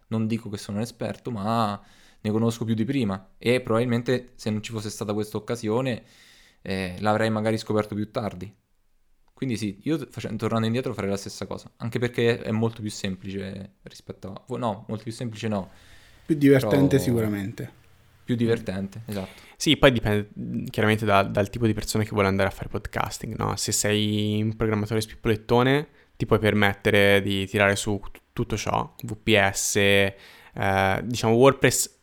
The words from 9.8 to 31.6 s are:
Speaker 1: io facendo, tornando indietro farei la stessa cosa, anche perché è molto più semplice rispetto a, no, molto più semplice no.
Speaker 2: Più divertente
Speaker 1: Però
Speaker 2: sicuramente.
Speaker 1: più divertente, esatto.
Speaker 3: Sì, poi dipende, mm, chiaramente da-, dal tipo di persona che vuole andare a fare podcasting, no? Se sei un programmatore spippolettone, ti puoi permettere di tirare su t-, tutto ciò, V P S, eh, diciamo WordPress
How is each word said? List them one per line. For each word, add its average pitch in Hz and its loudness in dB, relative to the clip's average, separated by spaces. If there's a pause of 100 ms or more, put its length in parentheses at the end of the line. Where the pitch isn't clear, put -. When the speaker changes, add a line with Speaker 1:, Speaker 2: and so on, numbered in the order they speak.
Speaker 1:
io 143 -2
facendo, - -8
tornando 110 0
indietro 120 -2
farei 98 -4
la 98 0
stessa 98 -8
cosa, - -12
anche 117 -4
perché 120 0
è - -6
molto 110 -2
più 107 -6
semplice 95 -8
rispetto - -16
a, - -10
no, 117 -4
molto 107 -8
più 113 -10
semplice 113 -8
no. 101 -4 (560)
Speaker 2:
Più 160 0
divertente 139 6
Speaker 1:
Però 135 2
Speaker 2:
sicuramente. 110 -2 (540)
Speaker 1:
più 123 -2
divertente, 113 -2
esatto. 98 -10
Speaker 3:
Sì, 151 4
poi 139 6
dipende, 104 0
mm, 120 -6
chiaramente 110 2
da-, 98 6
dal 107 0
tipo 120 -2
di 110 4
persona 107 -2
che 104 -6
vuole 101 2
andare 98 2
a - -10
fare - -10
podcasting, - -6
no? 104 -2
Se - -4
sei 107 0
un 110 -2
programmatore 110 -2
spippolettone, 120 0 (280)
ti - -4
puoi 107 4
permettere 101 4
di 98 -2
tirare 101 4
su 101 -2 (120)
t-, - -18 (140)
tutto 113 -4
ciò, 110 -2 (100)
V 117 -8
P 101 4
S, - -2
eh, 98 4 (880)
diciamo 113 0
WordPress 131 4